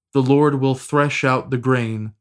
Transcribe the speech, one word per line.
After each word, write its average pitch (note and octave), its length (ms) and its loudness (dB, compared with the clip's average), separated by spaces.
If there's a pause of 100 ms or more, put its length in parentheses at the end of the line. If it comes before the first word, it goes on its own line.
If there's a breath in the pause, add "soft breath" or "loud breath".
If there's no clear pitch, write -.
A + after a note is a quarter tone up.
(140)
the C3+ 80 2
Lord C#3 400 2
will C3+ 140 0
thresh C#3+ 500 -2
out C3 240 0
the C3 80 -2
grain, A2+ 640 -2